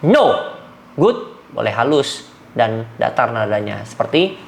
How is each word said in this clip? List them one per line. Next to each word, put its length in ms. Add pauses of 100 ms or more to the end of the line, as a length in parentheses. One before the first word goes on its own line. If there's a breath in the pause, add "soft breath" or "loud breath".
no. 500 (440)
Good, 200 (360)
boleh 160
halus 560 (240)
dan 480
datar 320
nadanya, 560
seperti 480 (140)